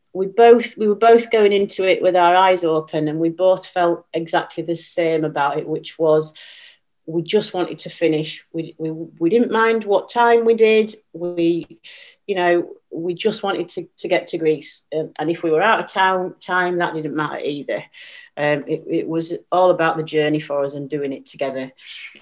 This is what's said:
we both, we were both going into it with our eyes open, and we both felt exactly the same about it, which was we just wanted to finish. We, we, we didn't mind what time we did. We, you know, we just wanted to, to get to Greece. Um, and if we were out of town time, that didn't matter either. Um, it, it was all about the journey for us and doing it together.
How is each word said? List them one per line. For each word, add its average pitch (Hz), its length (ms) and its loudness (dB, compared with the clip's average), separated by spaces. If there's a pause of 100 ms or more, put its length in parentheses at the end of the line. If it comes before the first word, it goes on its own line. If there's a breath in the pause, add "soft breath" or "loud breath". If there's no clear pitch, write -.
(120)
we 190 140 -4
both, 233 500 6
we 214 120 -2
were 208 60 2
both 233 360 4
going 208 240 4
into 196 340 0
it - 140 2
with 180 140 2
our 175 200 6
eyes 185 280 4
open, 156 440 -2
and 151 100 -4
we 165 120 0
both 185 360 2
felt 175 460 -2
exactly 165 500 -4
the 170 140 -4
same 160 480 -2
about 147 340 -2
it, 151 80 -6
which 156 320 -8
was 156 360 2 (720 loud breath)
we 165 160 -4
just 208 320 -2
wanted 175 260 -4
to 180 100 -14
finish. 156 600 -2
We, 160 260 -10
we, 160 120 -6
we 165 400 -4
didn't 233 200 2
mind 226 340 0
what 202 260 0
time 233 340 4
we 226 100 4
did. 220 400 2 (180)
We, 170 680 -2 (460 loud breath)
you 202 100 -4
know, 175 340 2 (220)
we 175 220 -6
just 208 280 -2
wanted 180 280 -4
to, 170 180 -12 (100)
to - 100 -10
get 175 200 0
to 175 100 -6
Greece. 156 460 -2 (120)
Um, 156 220 -4
and 151 120 -2
if 170 120 -6
we 170 80 -2
were 156 120 2
out 214 180 2
of 175 100 -8
town 190 500 0
time, 180 380 -2
that 160 160 -2
didn't 156 220 -6
matter 147 220 -4
either. 135 440 -6 (540 loud breath)
Um, 147 320 0
it, 156 200 -6
it - 200 -4
was 165 260 -4 (160)
all 180 200 4
about 165 260 0
the 160 80 -4
journey 151 360 0
for 143 240 -4
us 139 100 -6
and 143 140 -10
doing 143 240 -4
it 135 140 -14
together. 131 460 -8 (500 loud breath)